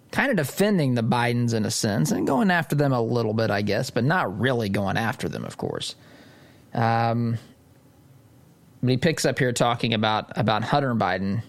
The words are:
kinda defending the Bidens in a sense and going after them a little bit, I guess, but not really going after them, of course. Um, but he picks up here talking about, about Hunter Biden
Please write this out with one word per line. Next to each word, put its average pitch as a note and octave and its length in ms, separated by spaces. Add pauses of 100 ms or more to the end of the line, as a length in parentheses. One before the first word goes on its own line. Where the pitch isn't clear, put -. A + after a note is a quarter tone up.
(120)
kinda B3 240
defending D#3+ 580
the A#2+ 80
Bidens A#2+ 520
in G#2+ 120
a - 60
sense A#2+ 400
and - 140
going A#3+ 260
after E3 240
them C#3+ 180
a A#2+ 80
little A2+ 320
bit, A2+ 160
I G#2 140
guess, G#2 260
but A#2 140
not C3 360
really A#2 300
going G2+ 280
after G#2+ 300
them, A1+ 180
of - 120
course. - 380 (800)
Um, A#2 640 (1400)
but B2 100
he B2+ 60
picks D#3+ 280
up C3+ 140
here B2 120
talking A#2+ 420
about, G#2+ 440
about G#2+ 260
Hunter C3+ 300
Biden G2 560